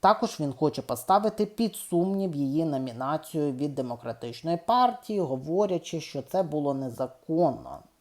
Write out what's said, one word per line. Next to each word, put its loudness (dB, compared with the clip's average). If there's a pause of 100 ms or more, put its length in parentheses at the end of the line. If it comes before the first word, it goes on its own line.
Також 4
він 0
хоче 0
поставити 2
під -2
сумнів 0
її 0
номінацію -2
від -4
Демократичної -6
партії, 2
говорячи, 0
що -8
це 0
було 0
незаконно, -2 (220)